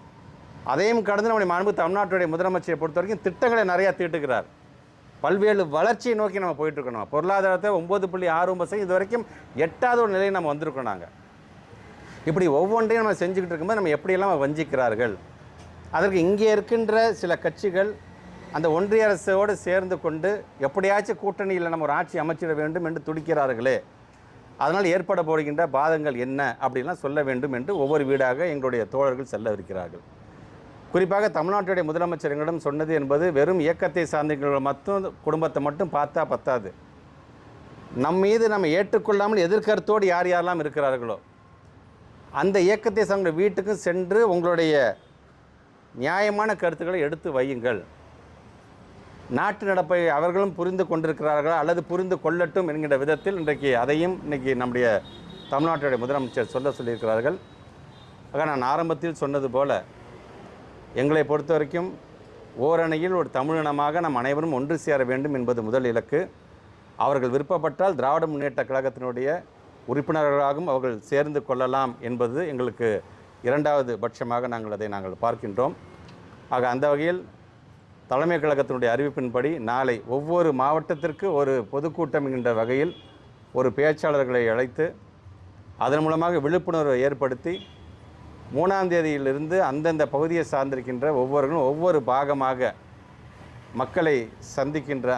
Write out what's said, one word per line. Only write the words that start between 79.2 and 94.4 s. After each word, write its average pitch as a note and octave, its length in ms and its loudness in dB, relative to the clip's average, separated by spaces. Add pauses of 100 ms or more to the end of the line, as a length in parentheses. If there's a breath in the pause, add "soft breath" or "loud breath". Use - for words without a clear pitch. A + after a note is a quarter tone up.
நாளை A#2+ 380 0 (100)
ஒவ்வொரு D#3 460 2
மாவட்டத்திற்கு D#3 800 0
ஒரு C#3+ 220 2 (160)
பொதுக்கூட்டம் D3 540 -2
என்கின்ற B2+ 280 0
வகையில் B2 420 0 (580)
ஒரு B2+ 240 2
பேச்சாளர்களை C#3+ 720 2
அழைத்து, B2+ 380 0 (920)
அதன் C3+ 220 2
மூலமாக D#3+ 400 0
விழிப்புணர்வை D#3 600 0
ஏற்படுத்தி, C#3 540 -2 (1000)
மூணாம் F#3 360 2
தேதியிலிருந்து D3+ 640 0 (140)
அந்தந்த D3+ 340 2 (100)
பகுதியை D#3+ 380 0
சார்ந்திருக்கின்ற C3 540 -2 (160)
ஒவ்வொருவரும் C#3 480 2
ஒவ்வொரு D#3+ 280 2 (140)
பாகமாக C3 580 0 (1080)
மக்களை D#3 360 2 (380)